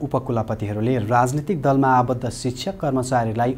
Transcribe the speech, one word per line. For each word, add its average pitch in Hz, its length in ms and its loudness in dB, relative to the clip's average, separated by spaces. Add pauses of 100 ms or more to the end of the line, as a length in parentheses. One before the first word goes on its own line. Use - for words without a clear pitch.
उपकुलपतिहरूले 113 960 -2
राजनीतिक 127 640 0
दलमा 135 260 4
आबद्ध 127 400 2
शिक्षक 131 520 -6
कर्मचारीलाई 127 760 0